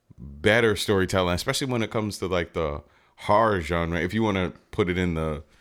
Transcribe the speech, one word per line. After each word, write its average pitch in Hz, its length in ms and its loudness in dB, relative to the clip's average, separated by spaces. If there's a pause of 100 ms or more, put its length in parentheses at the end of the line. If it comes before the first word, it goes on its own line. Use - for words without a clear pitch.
(180)
better 104 580 2
storytelling, 92 580 2
especially 135 320 -2
when 123 160 -2
it 104 80 -4
comes 107 280 -4
to, 101 80 -4
like, 87 260 -2
the 76 300 -4 (340)
horror 104 440 2
genre. 85 400 -2
If 90 140 -4
you 110 80 0
wanna 95 300 0 (180)
put 98 180 0
it 90 100 -2
in 87 160 0
the 80 280 -4 (180)